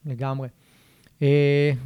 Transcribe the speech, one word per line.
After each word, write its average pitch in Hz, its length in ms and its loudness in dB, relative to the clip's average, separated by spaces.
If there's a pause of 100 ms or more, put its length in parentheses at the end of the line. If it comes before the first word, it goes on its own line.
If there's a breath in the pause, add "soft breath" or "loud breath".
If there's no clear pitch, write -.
לגמרי. 135 440 -8 (720 soft breath)
אה, 143 480 4 (160)